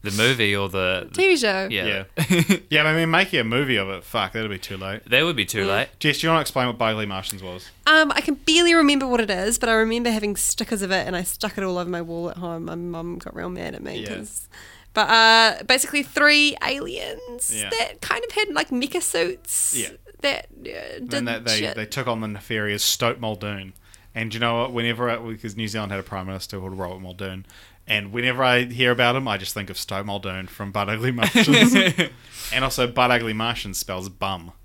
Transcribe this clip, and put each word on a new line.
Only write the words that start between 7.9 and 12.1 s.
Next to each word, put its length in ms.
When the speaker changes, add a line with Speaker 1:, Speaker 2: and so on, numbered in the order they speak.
Speaker 2:
I 60
can 140
barely 400
remember 320
what 160
it 80
is, 280
but 120
I 20
remember 380
having 260
stickers 460
of 80
it, 160
and 100
I 60
stuck 340
it 80
all 140
over 100
my 140
wall 260